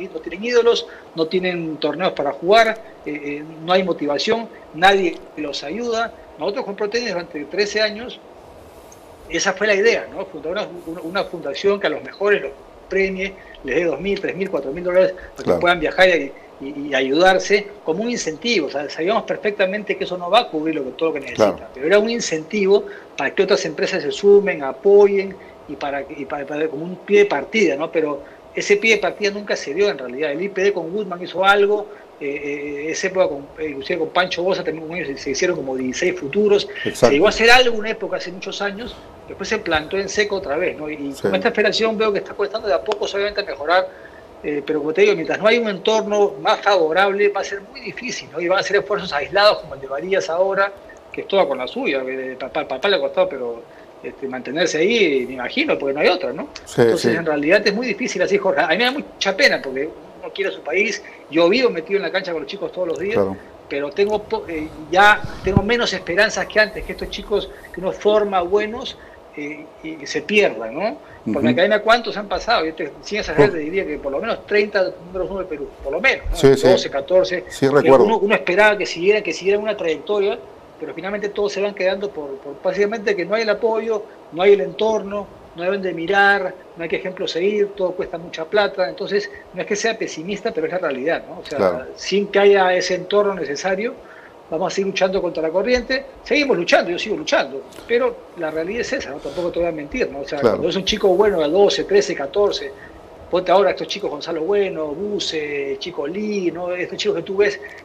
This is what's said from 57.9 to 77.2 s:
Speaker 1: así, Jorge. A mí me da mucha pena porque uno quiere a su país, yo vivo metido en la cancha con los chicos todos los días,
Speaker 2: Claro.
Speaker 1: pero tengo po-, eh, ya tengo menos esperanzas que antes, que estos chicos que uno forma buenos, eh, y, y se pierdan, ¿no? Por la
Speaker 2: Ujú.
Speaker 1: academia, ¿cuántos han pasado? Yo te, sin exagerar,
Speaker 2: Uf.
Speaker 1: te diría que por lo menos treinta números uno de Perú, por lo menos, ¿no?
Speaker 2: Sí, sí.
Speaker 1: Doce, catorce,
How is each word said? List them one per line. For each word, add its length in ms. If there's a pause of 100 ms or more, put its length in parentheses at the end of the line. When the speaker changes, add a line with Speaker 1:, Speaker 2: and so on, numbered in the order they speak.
Speaker 1:
así, 160
Jorge. 240
A 60
mí 100
me 60
da 80
mucha 440
pena 240
porque 300 (300)
uno 120
quiere 180
a 40
su 80
país, 400 (280)
yo 180
vivo 220
metido 260
en 60
la 100
cancha 200
con 100
los 80
chicos 220
todos 160
los 100
días, 160
Speaker 2:
Claro. 220 (320)
Speaker 1:
pero 220
tengo 320
po-, 240
eh, 220 (220)
ya 300 (220)
tengo 200
menos 300
esperanzas 540
que 140
antes, 240
que 80
estos 180
chicos 400 (240)
que 60
uno 120
forma 500
buenos, 540 (400)
eh, 300 (160)
y, 200
y 40
se 160
pierdan, 520
¿no? 240 (260)
Por 180
la 80
Speaker 2:
Ujú. 40
Speaker 1:
academia, 280
¿cuántos 340
han 120
pasado? 360
Yo 100
te, 180 (100)
sin 160
exagerar, 320
Speaker 2:
Uf. 60
Speaker 1:
te 40
diría 240
que 140
por 140
lo 80
menos 260
treinta 380 (220)
números 220
uno 120
de 60
Perú, 220 (140)
por 100
lo 80
menos, 300
¿no? 60
Speaker 2:
Sí, 200
sí. 120
Speaker 1:
Doce, 200
catorce, 600